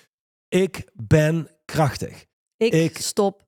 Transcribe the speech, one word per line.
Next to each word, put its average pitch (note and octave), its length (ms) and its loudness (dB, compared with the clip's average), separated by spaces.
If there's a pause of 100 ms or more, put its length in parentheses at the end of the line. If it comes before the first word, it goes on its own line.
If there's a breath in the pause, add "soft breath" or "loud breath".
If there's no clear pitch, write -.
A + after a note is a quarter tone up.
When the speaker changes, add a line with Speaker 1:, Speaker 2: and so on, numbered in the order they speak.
(480 soft breath)
Speaker 1:
Ik - 460 -2
ben D3+ 540 2 (180)
krachtig. - 600 -4 (320)
Speaker 2:
Ik A3+ 160 0
Speaker 1:
Ik D#3+ 240 2
Speaker 2:
stop - 500 -4